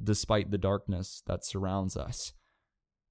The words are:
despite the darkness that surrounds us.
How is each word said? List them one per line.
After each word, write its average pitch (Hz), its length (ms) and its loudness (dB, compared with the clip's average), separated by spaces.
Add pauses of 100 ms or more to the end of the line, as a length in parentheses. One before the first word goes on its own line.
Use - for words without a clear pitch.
despite 104 480 2
the 101 80 2
darkness 95 680 0
that 90 180 -2
surrounds 95 520 -2
us. - 360 -6 (800)